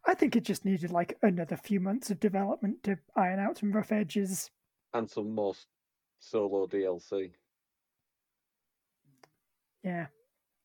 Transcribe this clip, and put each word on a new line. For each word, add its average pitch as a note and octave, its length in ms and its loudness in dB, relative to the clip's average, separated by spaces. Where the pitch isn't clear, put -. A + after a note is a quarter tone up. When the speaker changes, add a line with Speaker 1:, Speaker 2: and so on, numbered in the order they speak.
Speaker 1:
I F#4+ 80 4
think C4+ 220 4
it A3+ 80 4
just - 200 -4
needed, F3+ 280 0
like, F3 300 0
another F3 340 2
few G3+ 240 0
months G3 300 -2
of F#3+ 100 -2
development G3 640 0
to G3 140 0
iron F#3+ 240 2
out - 180 -2
some G#3 140 -2
rough G#3+ 180 0
edges. G3 600 -2
Speaker 2:
And A2+ 160 -2
some A2 240 -4
more G#2 160 0
s-, - 160 -12
solo G2+ 460 0
D G2 180 0
L F2+ 160 0
C. F#2+ 320 -6
Speaker 1:
Yeah. F3 240 -4